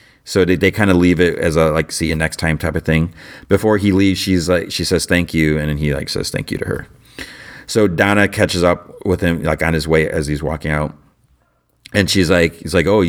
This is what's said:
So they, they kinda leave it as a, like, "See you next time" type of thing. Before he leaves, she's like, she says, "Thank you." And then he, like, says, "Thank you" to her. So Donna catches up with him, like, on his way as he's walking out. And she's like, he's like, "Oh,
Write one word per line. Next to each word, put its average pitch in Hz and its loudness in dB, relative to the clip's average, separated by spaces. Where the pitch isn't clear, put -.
So 95 0
they, 87 2
they 95 2
kinda 98 2
leave 87 4
it 85 2
as 82 -2
a, 80 2
like, 78 -2
"See 82 -4
you 80 -2
next 80 -4
time" 80 -2
type 78 -4
of 80 -4
thing. 80 0
Before 107 2
he 98 2
leaves, 95 2
she's 87 0
like, 87 -2
she 85 -6
says, 85 0
"Thank 87 0
you." 76 2
And 76 -4
then 76 -2
he, 73 -2
like, - -6
says, - -6
"Thank - -6
you" - -4
to - -8
her. - -6
So 107 2
Donna 101 2
catches 90 0
up 87 0
with 90 0
him, 85 0
like, 80 -2
on 82 0
his 76 -4
way 80 2
as 80 -4
he's 73 -4
walking 78 -6
out. 76 -4
And 98 0
she's 90 2
like, 85 2
he's 78 -8
like, 85 2
"Oh, 101 2